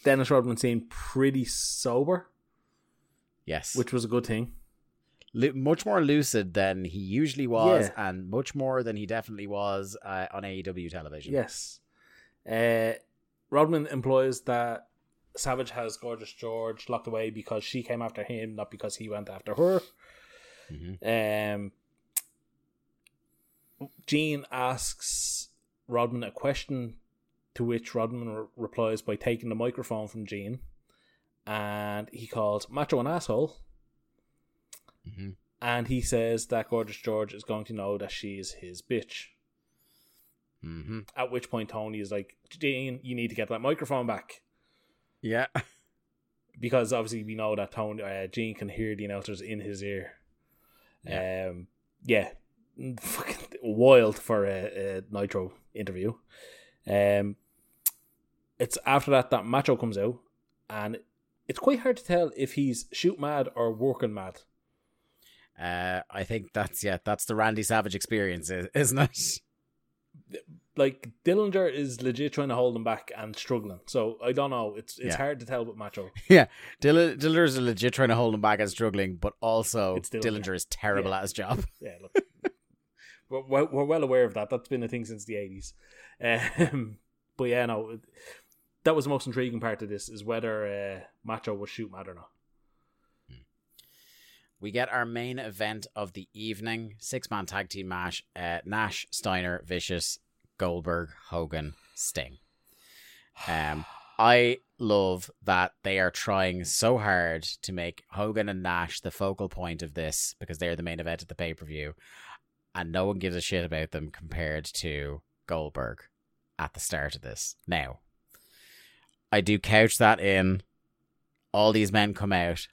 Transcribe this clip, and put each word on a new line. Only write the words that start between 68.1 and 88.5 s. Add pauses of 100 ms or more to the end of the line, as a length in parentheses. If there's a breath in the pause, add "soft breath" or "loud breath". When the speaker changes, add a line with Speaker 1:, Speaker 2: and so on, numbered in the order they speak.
Speaker 2:
i-,
isn't
it? (1400)
Speaker 1:
Like, (140)
Dillinger
is
legit
trying
to
hold
him
back
and
struggling.
So,
I
don't
know.
It's,
it's
Speaker 2:
Yeah.
Speaker 1:
hard
to
tell
with
Macho.
Speaker 2:
<laughs>
Yeah. (340 loud breath)
Dill-,
Dillinger
is
legit
trying
to
hold
him
back
and
struggling,
but
also
Speaker 1:
It's
Dillinger. (200)
Speaker 2:
Dillinger
is
terrible
Speaker 1:
Yeah.
Speaker 2:
at
his
job.
<laughs>
Speaker 1:
Yeah,
look. (1160 loud breath)
We're,
we're,
we're
well
aware
of
that.
That's
been
a
thing
since
the
eighties. (460 loud breath)
Um, (180)
<laughs>
but
yeah,
no,
it, (840 loud breath)